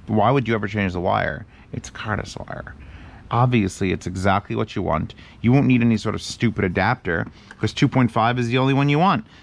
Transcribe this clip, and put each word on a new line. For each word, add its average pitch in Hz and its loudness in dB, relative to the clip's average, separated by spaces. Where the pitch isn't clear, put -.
why 107 4
would 135 2
you 113 0
ever 104 -2
change 98 -2
the 90 -4
wire? 101 -2
It's - -10
a - -18
Cardus - -8
wire. - -14
Obviously, 113 2
it's 82 -6
exactly 95 0
what 110 -4
you 104 -2
want. 80 -2
You 117 4
won't 135 6
need 127 4
any 117 4
sort 104 -4
of - -8
stupid - -2
adapter 95 0
'cause - -2
two 143 2
point 127 2
five 120 0
is 120 -2
the 120 0
only 131 2
one 139 2
you 147 2
want. 175 2